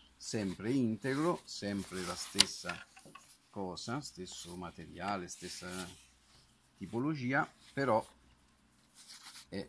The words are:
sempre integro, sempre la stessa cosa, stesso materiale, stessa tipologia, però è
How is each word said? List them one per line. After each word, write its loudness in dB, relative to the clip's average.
sempre 0
integro, 4
sempre -2
la 0
stessa -2
cosa, -4
stesso -10
materiale, -4
stessa -8
tipologia, 2
però 8
è -4